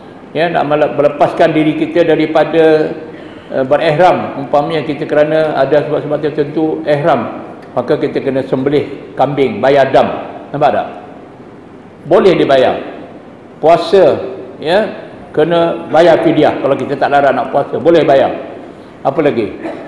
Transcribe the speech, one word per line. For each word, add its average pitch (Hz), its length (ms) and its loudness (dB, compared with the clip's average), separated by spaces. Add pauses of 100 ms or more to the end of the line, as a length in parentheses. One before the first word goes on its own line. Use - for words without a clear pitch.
(320)
Ya, 160 160 -2
nak 160 160 -2
mele-, 147 320 0
melepaskan 160 560 2
diri 156 240 0
kita 165 320 0
daripada, 156 800 2 (640)
eh, 135 160 -2
berihram, 147 720 0
umpamanya 147 400 -2
kita 147 240 -6
kerana 156 560 0
ada 143 240 2
sebab-sebab 147 400 -4
tertentu 151 640 -2
ihram, 143 560 -2 (320)
maka 131 240 -2
kita 143 240 -4
kena 131 240 -2
sembelih 139 640 -2
kambing, 135 480 0
bayar 131 320 4
dam. 135 160 4 (480)
Nampak 143 160 2
tak? - 160 -4 (1200)
Boleh 196 240 4
dibayar. 135 480 2 (800)
Puasa, 160 640 4 (320)
ya, 180 320 0 (480)
kena 170 560 0
bayar 160 320 4
fidyah 143 400 2
kalau 135 160 0
kita 127 160 -4
tak 127 160 -2
larang 139 240 2
nak 117 160 -4
puasa, 139 240 -2
boleh 156 240 4
bayar. 135 320 4 (720)
Apa 143 160 0
lagi? 113 320 0 (360)